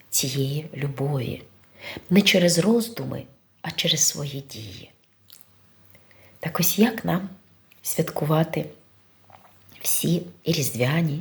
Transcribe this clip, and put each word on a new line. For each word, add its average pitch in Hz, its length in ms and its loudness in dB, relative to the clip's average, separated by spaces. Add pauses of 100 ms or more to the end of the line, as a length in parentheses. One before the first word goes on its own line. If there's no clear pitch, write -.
(100)
цієї 139 640 -2
любові. 139 680 -4 (680)
Не 175 120 8
через 175 360 6
роздуми, 165 640 0 (400)
а 165 80 -8
через 160 300 0
свої 139 400 -2
дії. 107 500 -16 (1500)
Так - 200 -4
ось - 180 0
як 226 260 2
нам 175 240 0 (540)
святкувати 160 840 0 (1120)
всі - 420 0 (220)
і 160 80 2
різдвяні, 147 680 0